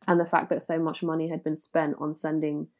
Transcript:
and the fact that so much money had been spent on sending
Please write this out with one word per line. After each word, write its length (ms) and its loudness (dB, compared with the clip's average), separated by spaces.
and 100 6
the 80 4
fact 240 2
that 140 -2
so 140 -2
much 240 -2
money 260 0
had 160 -6
been 120 -2
spent 440 0
on 140 -4
sending 540 -2